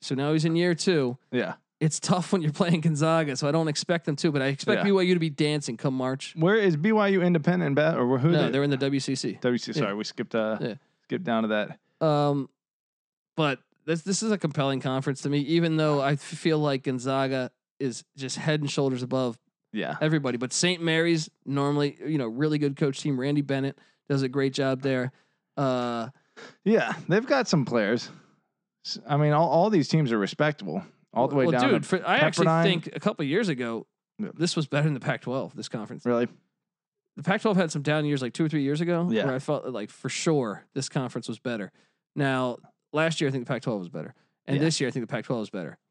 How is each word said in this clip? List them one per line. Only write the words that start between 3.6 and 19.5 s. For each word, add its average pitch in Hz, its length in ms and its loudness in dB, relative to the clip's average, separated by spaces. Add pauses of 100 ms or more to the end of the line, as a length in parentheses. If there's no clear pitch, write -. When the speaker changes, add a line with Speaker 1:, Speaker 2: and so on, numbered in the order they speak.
Speaker 1:
expect 165 380 -2
them 147 120 0
to, 165 140 0
but 143 100 0
I 135 60 0
expect 139 320 0
Speaker 2:
Yeah. 87 60 2
Speaker 1:
B 202 60 4
Y 190 120 4
U 180 100 4
to 175 60 4
be 160 100 0
dancing 147 480 0
come 139 180 0
March. 131 420 -4
Speaker 2:
Where 180 180 4
is 196 220 4
B 196 140 2
Y 214 180 4
U 190 120 4
independent, 175 540 2
ba-, 151 220 4
or 123 220 2
who 156 120 4
Speaker 1:
No, 147 140 4
Speaker 2:
they 120 60 0
Speaker 1:
they're 139 120 2
in 143 60 0
the 139 80 0
W 139 220 0
C 131 160 -4
C. 117 260 -6
Speaker 2:
W 123 160 2
C, 120 140 -6
Speaker 1:
Yeah. - 80 -4
Speaker 2:
sorry, 101 160 0
we 107 80 -4
skipped, - 320 -8
uh, 110 260 0
Speaker 1:
Yeah. 110 120 -4 (300)
Speaker 2:
skipped 123 200 -6
down 113 200 0
to 107 60 0
that. - 560 -4
Speaker 1:
Um, 147 440 2 (880)
but 143 220 0 (260)
this, 160 160 -2
this 190 200 -2
is 220 100 0
a 202 60 0
compelling 139 440 0
conference 135 400 -2
to 143 80 -4
me, 147 100 2
even 160 380 2
though 151 240 2
I 139 120 2
f-, 143 60 -2
feel 156 400 -2
like 139 240 0
Gonzaga 131 680 -2 (280)
is 127 240 -6 (140)
just 135 200 -8
head 151 240 0
and 139 80 -2
shoulders 131 320 0
above 127 360 -2 (340)